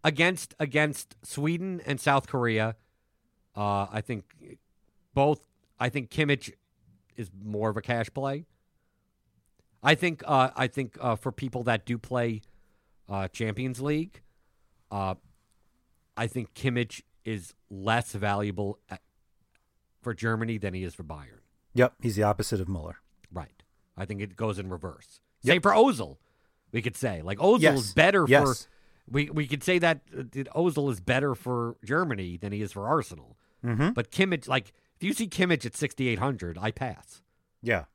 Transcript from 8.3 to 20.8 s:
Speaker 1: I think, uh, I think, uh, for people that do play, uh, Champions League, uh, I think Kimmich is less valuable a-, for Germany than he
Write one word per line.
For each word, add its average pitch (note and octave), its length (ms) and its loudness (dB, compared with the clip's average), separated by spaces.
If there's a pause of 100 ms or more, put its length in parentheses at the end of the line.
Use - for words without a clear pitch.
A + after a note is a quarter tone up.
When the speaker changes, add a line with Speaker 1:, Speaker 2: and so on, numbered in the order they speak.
Speaker 1:
I D3 120 6
think, E3 320 -2
uh, C3 300 4
I B2+ 100 2
think, B2+ 340 -6
uh, A#2+ 160 0
for B2 160 -6
people B2+ 320 -8
that A2+ 220 0
do A#2+ 120 -2
play, A#2 440 -4 (680)
uh, G2 200 -4
Champions A#2 520 -4
League, D3+ 420 -4 (680)
uh, F#2+ 240 -2 (1000)
I A2+ 100 -2
think A2+ 280 -6
Kimmich A#2+ 480 -2 (220)
is G#2 300 -8 (160)
less G#2 420 0
valuable G2+ 680 -2 (120)
a-, F#2+ 80 -14 (1040)
for A#2 120 -6
Germany A2+ 440 0
than G2 160 -4
he F#2 100 -4